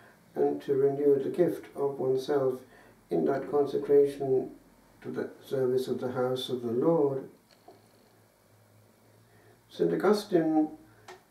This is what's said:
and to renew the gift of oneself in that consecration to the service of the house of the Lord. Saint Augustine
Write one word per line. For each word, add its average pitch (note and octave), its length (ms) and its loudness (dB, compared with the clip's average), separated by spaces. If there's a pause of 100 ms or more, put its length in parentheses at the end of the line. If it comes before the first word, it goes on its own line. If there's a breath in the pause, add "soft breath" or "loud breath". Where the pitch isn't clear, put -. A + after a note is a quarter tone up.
(360 loud breath)
and C#3+ 260 0
to C#3 120 -2
renew C#3 480 4
the - 80 -4
gift - 360 0 (100)
of C#3 240 -4
oneself C3 600 0 (500 soft breath)
in E3 160 0
that C#3 240 -2
consecration C#3+ 1000 2 (500)
to A#2+ 80 -14
the - 200 -6 (140)
service C3 440 -2
of B2 120 -4
the B2 120 -4
house B2+ 380 -4
of A#2+ 120 -4
the A#2 100 -4
Lord. C#3 560 0 (2500 soft breath)
Saint E3+ 240 -2
Augustine E3 760 2 (600 loud breath)